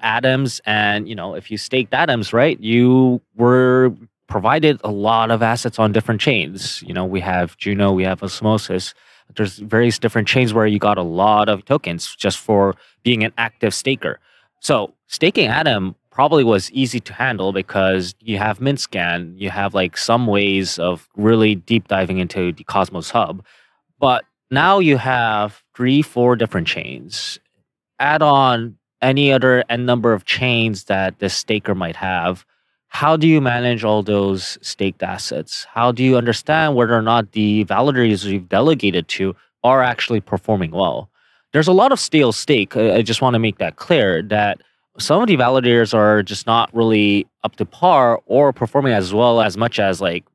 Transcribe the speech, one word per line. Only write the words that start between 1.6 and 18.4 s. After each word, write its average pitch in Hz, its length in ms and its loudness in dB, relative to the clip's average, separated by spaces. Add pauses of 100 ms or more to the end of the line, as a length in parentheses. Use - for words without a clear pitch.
Atoms, 117 380 0
right, 123 280 2
you 123 600 4 (160)
were 127 580 4 (320)
provided 135 560 0
a 110 80 -6
lot 113 400 0
of 113 120 0
assets 117 360 -2
on 110 140 2
different 110 280 0
chains. 95 680 -2
You 90 60 -12
know, 92 120 -4
we 92 160 -4
have 90 360 -4
Juno, 98 360 0
we 92 120 0
have 95 180 -4
Osmosis. 98 680 -4 (420)
There's 98 240 -4
various 110 400 0
different 107 300 -2
chains 120 260 0
where 110 120 2
you 104 120 0
got 104 200 0
a 92 40 -4
lot 104 460 2
of 101 160 -2
tokens 92 520 -4
just 98 220 -4
for 98 360 0 (280)
being 117 220 2
an 113 140 -6
active 113 360 -2
staker. 131 440 -6 (420)
So 113 340 -2 (120)
staking 165 400 0
Atom 110 480 -2 (160)
probably 147 340 2
was 107 280 2
easy 123 280 -2
to - 120 -16
handle 101 400 -4
because 95 680 -2
you 110 180 -6
have 104 200 -2